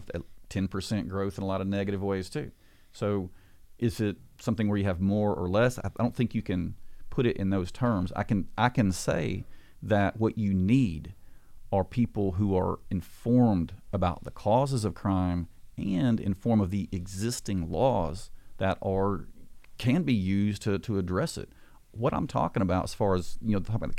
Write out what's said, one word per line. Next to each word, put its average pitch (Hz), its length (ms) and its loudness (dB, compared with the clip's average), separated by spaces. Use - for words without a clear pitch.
have 85 100 -6
a - 20 -18
ten 95 200 0
percent 98 400 -4
growth 98 300 -4
in 98 60 -4
a - 20 -2
lot 95 140 0
of 95 60 -2
negative 98 360 -2
ways, 98 280 -2
too. 147 200 -6
So 101 380 -2
is 117 220 0
it 104 160 0
something 107 280 0
where 104 100 2
you 98 60 2
have 90 160 0
more 104 340 2
or 90 140 -2
less? 117 300 4
I, - 80 -8
I - 160 -2
don't 120 140 0
think 120 180 0
you 110 80 0
can 90 320 -2
put 127 160 2
it 113 100 2
in 95 140 0
those 95 200 0
terms. 101 460 0
I - 80 -2
can, 98 320 0
I 117 140 4
can 101 200 4
say - 540 -2
that 101 360 2
what 110 200 2
you 101 160 2
need 92 600 2
are 95 140 4
people 104 480 0
who 95 240 2
are 92 240 0
informed 98 840 2
about 90 320 0
the - 60 -10
causes 123 540 2
of 87 100 -2
crime 90 520 0
and 165 420 2
informed 107 440 2
of 90 80 0
the 98 200 -2
existing 95 800 -4
laws 90 600 0
that - 260 0
are, 95 460 0
can 139 260 2
be 143 120 2
used 101 480 0
to, 98 180 0
to 98 180 -2
address 95 400 -2
it. - 120 -12
What 113 220 0
I'm - 120 0
talking 101 360 0
about 92 220 2
as - 100 -6
far 98 200 2
as, - 260 0
you 110 120 0
know, 98 80 2
talking 101 160 -2
about 82 140 -2
the - 80 2